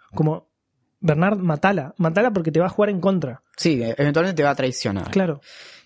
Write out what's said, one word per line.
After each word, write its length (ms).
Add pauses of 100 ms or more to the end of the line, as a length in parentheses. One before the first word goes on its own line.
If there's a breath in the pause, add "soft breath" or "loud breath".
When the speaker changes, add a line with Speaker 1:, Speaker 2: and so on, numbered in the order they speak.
(160 soft breath)
Speaker 1:
Como, 340 (520)
"Bernard, 380
matala, 580
matala 340
porque 220
te 80
va 60
a 20
jugar 200
en 120
contra." 420 (140)
Speaker 2:
Sí, 260
e-, 140
eventualmente 400
te 60
va 80
a 40
traicionar. 560
Speaker 1:
Claro. 300 (440 loud breath)